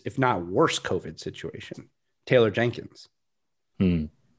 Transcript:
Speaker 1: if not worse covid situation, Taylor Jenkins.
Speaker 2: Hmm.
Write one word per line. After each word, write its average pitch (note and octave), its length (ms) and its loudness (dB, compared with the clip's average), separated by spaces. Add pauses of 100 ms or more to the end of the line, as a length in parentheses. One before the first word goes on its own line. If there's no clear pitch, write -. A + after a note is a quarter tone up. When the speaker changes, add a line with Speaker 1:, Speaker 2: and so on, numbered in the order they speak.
Speaker 1:
if - 120 -10
not A#2+ 280 0
worse A#2+ 340 0
covid E2 400 -6
situation, - 720 -14 (360)
Taylor A#2+ 240 6
Jenkins. - 600 -4 (680)
Speaker 2:
Hmm. F2 280 2 (340)